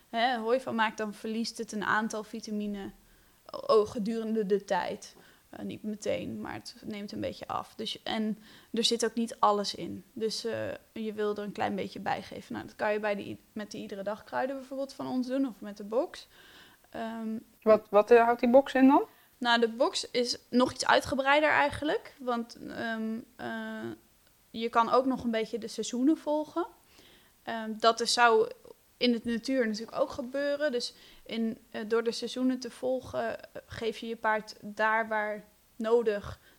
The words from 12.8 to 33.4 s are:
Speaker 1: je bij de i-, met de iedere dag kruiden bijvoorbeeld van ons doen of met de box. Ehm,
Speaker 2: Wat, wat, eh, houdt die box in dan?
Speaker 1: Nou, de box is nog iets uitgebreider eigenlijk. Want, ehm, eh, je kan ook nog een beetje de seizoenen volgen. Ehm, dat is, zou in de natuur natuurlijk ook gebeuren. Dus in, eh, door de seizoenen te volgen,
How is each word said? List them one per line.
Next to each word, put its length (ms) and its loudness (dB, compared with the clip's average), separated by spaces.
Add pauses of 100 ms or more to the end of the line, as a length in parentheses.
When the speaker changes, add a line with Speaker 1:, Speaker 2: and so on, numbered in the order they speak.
Speaker 1:
je 80 0
bij 140 0
de 80 -8
i-, 180 -10 (120)
met 180 -10
de 80 -12
iedere 240 -10
dag 220 -6
kruiden 320 -4
bijvoorbeeld 360 -8
van 140 -10
ons 200 -2
doen 220 0
of 120 -12
met 160 -12
de 80 -12
box. 440 -4 (640)
Ehm, 480 -6 (240)
Speaker 2:
Wat, 280 6
wat, 200 6
eh, 140 10
houdt 160 2
die 100 4
box 240 6
in 140 10
dan? 140 8 (360)
Speaker 1:
Nou, 220 4
de 80 4
box 420 0
is 280 0 (120)
nog 220 4
iets 140 -8
uitgebreider 640 4
eigenlijk. 720 0
Want, 380 -4 (100)
ehm, 500 -6 (180)
eh, 120 -8 (1040)
je 180 -4
kan 220 4
ook 160 6
nog 180 -2
een 60 -2
beetje 280 -2
de 100 -10
seizoenen 480 2
volgen. 500 -2 (760)
Ehm, 360 -6
dat 220 4
is, 120 -2
zou 380 4 (460)
in 160 2
de 120 0
natuur 420 0
natuurlijk 340 -6
ook 100 -2
gebeuren. 640 -4
Dus 220 -6 (280)
in, 360 -4 (120)
eh, 180 -10
door 140 0
de 100 -2
seizoenen 480 -2
te 100 -10
volgen, 680 -4